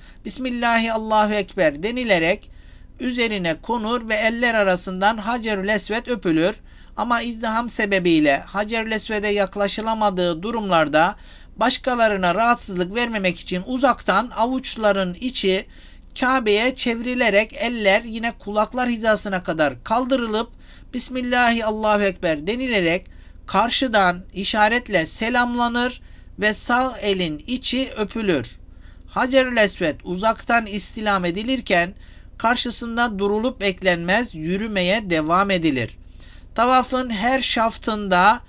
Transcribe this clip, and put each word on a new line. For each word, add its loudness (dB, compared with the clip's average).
Bismillahi 0
Allahu 2
Ekber 0
denilerek 0
üzerine -2
konur -2
ve -2
eller 0
arasından 2
Hacerül -4
Esved -2
öpülür. 0
Ama 0
izdiham -4
sebebiyle 2
Hacerül -4
Esved'e -2
yaklaşılamadığı 0
durumlarda 2
başkalarına 2
rahatsızlık 0
vermemek -2
için -6
uzaktan 0
avuçların 0
içi 0
Kabe'ye 2
çevrilerek 0
eller 2
yine -6
kulaklar -2
hizasına 0
kadar -2
kaldırılıp 0
Bismillahi 0
Allahu 2
Ekber 0
denilerek 0
karşıdan 2
işaretle 0
selamlanır -2
ve 2
sağ 0
elin -2
içi -2
öpülür. -2
Hacerül 0
Esved 0
uzaktan 0
istilam -4
edilirken 0
karşısında -2
durulup 0
beklenmez, 0
yürümeye -2
devam 2
edilir. 0
Tavafın 2
her 0
şaftında 2